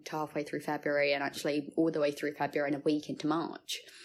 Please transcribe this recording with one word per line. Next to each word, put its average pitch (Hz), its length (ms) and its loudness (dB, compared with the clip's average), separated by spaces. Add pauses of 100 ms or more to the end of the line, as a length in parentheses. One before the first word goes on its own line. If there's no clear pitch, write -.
to - 60 -8
halfway 151 320 -4
through 147 180 -4
February, 143 520 2
and 139 100 2
actually 143 520 -2
all 165 160 4
the 160 80 0
way 147 120 4
through 147 240 -2
February 143 360 0
and 143 100 0
a - 40 -20
week 151 240 2
into - 180 -4
March, - 520 -2 (260)